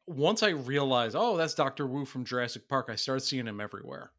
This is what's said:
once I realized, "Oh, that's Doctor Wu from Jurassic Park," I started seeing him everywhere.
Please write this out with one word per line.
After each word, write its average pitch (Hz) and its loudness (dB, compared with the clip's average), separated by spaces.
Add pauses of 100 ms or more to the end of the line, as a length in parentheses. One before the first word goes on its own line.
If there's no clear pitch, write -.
once 170 2
I 208 6
realized, 131 2
"Oh, 220 2
that's 160 0
Doctor 139 0
Wu 135 -4
from 127 -6
Jurassic 123 -4
Park," 135 0
I 110 -6
started 131 -2
seeing 131 -4
him 104 -6
everywhere. - -10